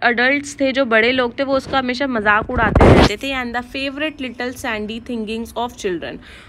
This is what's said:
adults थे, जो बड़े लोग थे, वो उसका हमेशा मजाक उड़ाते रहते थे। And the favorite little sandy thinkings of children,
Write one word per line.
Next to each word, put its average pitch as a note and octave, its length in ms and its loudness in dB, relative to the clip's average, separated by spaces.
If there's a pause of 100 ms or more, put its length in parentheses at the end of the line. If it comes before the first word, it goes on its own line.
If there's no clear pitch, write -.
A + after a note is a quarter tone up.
adults B3+ 580 0
थे, C4+ 100 2
जो C4+ 140 0
बड़े A3+ 260 4
लोग B3 280 -2
थे, C#4 40 -2
वो C4+ 140 0
उसका C4+ 220 -2
हमेशा B3+ 280 -2
मजाक G#3+ 420 2
उड़ाते A#3+ 360 4
रहते - 320 6
थे। C#4 160 -6
And B3 220 -6
the B3 120 -4
favorite C#4 540 -6
little B3+ 360 -8
sandy A3 440 -6
thinkings A3+ 560 -8
of A#3+ 200 -6
children, D#3+ 400 -6 (320)